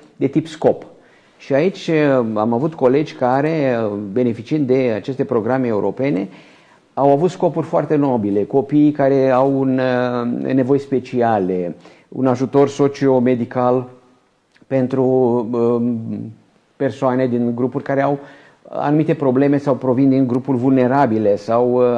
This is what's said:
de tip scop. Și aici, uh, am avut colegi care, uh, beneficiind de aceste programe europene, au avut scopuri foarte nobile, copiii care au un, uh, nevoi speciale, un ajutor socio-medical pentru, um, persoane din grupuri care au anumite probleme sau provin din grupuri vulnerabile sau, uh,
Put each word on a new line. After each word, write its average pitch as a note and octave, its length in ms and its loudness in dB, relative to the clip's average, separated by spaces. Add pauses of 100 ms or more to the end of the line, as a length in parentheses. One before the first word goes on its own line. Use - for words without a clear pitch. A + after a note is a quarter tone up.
(160)
de C#3 100 0
tip D3 200 -2
scop. - 400 0 (520)
Și - 160 -4
aici, F3+ 340 -2
uh, C#3+ 460 2
am A2 180 0
avut C#3 220 -2
colegi C#3 400 2
care, C3+ 720 0
uh, G#2 140 -4 (140)
beneficiind B2 540 -2
de B2+ 280 2
aceste B2+ 300 -6
programe B2 420 -2
europene, B2+ 640 -2 (680)
au C#3 160 2
avut D3+ 200 2
scopuri D#3+ 360 -2
foarte D#3+ 300 -2
nobile, G#2+ 480 0
copiii D3 480 2
care C3+ 380 2
au C3+ 300 2
un, C3 180 0
uh, B2 720 -2
nevoi C3 260 2
speciale, A2+ 960 -2 (340)
un C3 180 -4
ajutor C3+ 420 2
socio-medical B2+ 1200 0 (800)
pentru, C3 380 0 (480)
um, A#2+ 480 0 (760)
persoane C3 500 -2
din A#2+ 280 -2
grupuri B2+ 300 -4
care C#3 180 -2
au C#3+ 160 0 (500)
anumite D3+ 460 0
probleme C#3+ 420 2
sau C#3 180 0
provin C3 340 0
din C3 180 2
grupuri B2+ 320 -2
vulnerabile B2 760 2
sau, A#2+ 380 0
uh, B2 80 2 (160)